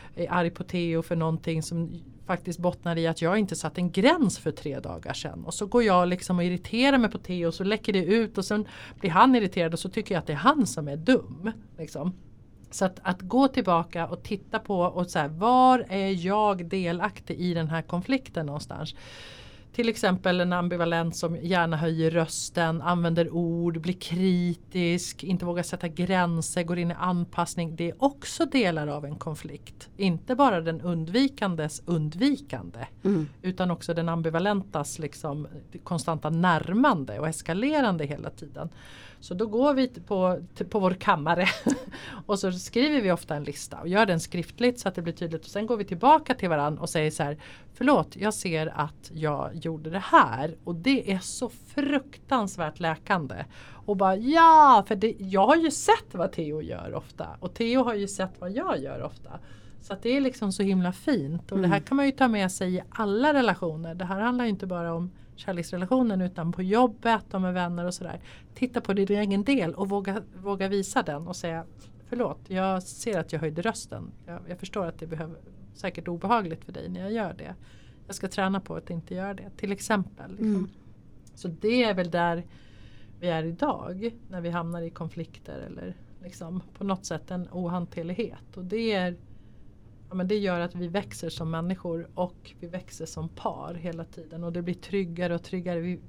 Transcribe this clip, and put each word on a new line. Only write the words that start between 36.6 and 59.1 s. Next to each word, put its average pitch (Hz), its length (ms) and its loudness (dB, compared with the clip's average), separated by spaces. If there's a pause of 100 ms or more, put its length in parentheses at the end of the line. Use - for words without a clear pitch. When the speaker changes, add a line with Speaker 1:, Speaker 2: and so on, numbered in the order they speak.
Speaker 1:
och 156 80 -2
eskalerande 202 760 0
hela 147 260 -6
tiden. 151 380 -10 (520)
Så - 140 -10
då 214 120 -2
går 247 280 4
vi 262 140 4
t-, 254 180 -16
på, 185 320 2 (200)
t-, 196 60 -2
på 214 140 -2
vår 185 120 4
kammare 175 560 2 (400)
<laughs> - 400 -14
och 202 120 2
så 190 140 0
skriver 254 500 2
vi 185 100 4
ofta 165 240 -2
en 147 80 -6
lista - 360 -8
och 165 80 -8
gör 208 180 6
den 170 140 2
skriftligt 240 600 -2
så - 80 -2
att 190 60 -2
det 180 80 -4
blir 165 100 -4
tydligt. 165 320 -6
Och - 60 -18
sen 208 160 -4
går 233 100 0
vi 208 80 -4
tillbaka 262 500 4
till - 140 -2
varann 151 300 0
och 139 100 -4
säger 156 220 0
så 156 120 -2
här, 147 160 -4 (360)
"Förlåt, 247 420 4
jag 208 180 -2
ser 160 320 -2
att - 480 -6
jag 151 420 -2
gjorde 160 340 -6
det 180 140 -4
här." 165 600 6
Och 208 100 -6
det 208 380 0
är 190 60 0
så - 300 -6
fruktansvärt 254 1300 -2
läkande. 160 640 -2 (420)
Och 208 100 0
bara, 190 200 4
ja, 294 720 10
för 220 80 2
det, 208 220 0
jag 196 280 4
har 285 100 8
ju 330 140 4
sett - 440 2
vad 185 180 0
Theo 156 300 -4
gör 85 320 -8
ofta. - 320 -8 (140)
Och 180 140 -8
Theo 233 300 4
har 233 100 0
ju 202 140 -2
sett 190 320 -4
vad 180 120 -6
jag 285 300 -2
gör 139 200 -8
ofta. - 360 -10 (420)